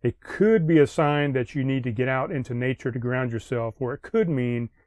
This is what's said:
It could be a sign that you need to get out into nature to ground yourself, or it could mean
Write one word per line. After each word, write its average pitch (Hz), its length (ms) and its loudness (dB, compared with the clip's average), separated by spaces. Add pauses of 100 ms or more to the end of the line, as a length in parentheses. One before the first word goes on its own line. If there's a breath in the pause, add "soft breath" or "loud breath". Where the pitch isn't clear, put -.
It - 180 -2
could 214 460 2
be 160 120 6
a 143 80 8
sign 147 460 2
that 127 220 -2
you 135 100 0
need 135 200 0
to 123 80 -2
get 127 160 0
out 131 220 -2
into 127 240 -6
nature 123 380 -4
to 127 60 -6
ground 123 340 -2
yourself, 113 460 -4
or 127 160 -4
it - 80 -16
could 220 260 0
mean 120 400 -2 (180)